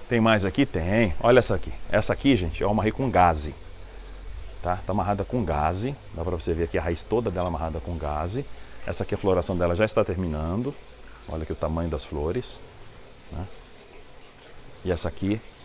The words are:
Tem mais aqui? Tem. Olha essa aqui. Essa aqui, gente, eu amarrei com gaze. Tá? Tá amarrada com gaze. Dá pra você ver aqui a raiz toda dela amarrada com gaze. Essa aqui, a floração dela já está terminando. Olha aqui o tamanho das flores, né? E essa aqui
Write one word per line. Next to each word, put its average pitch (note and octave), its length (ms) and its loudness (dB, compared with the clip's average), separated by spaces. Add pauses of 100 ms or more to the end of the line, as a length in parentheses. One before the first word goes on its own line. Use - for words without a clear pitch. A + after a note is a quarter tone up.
Tem A#2 120 4
mais A2 240 6
aqui? B2+ 220 4
Tem. G2 540 2
Olha B2 180 8
essa A2 160 4
aqui. - 180 -2 (160)
Essa G#2+ 240 4
aqui, C#3 240 4
gente, F2 240 -2
eu G2 80 2
amarrei G#2+ 220 2
com C3+ 180 -2
gaze. E2 460 4 (1040)
Tá? F2+ 240 0
Tá - 60 -4
amarrada G2 340 0
com B2 200 -2
gaze. F2 500 0 (180)
Dá E2 120 -6
pra F2 100 -2
você E2+ 180 -2
ver E2 120 2
aqui F2 120 -2
a E2+ 60 2
raiz E2+ 220 -2
toda A2+ 260 0
dela F2+ 160 -2
amarrada D#2+ 320 -2
com E2+ 180 -6
gaze. D#2 480 -4 (400)
Essa G2 200 -2
aqui, - 100 -2
a - 40 -4
floração F#2 380 2
dela F2 200 2
já G#2+ 80 4
está A2 200 2
terminando. F2+ 680 -2 (540)
Olha D#2+ 160 -6
aqui D#2+ 80 -6
o D#2 40 -4
tamanho E2 320 -2
das D2+ 160 -4
flores, D#2+ 560 -4 (680)
né? E2 160 -8 (1400)
E F#2 60 0
essa F2 160 2
aqui G2 340 0 (240)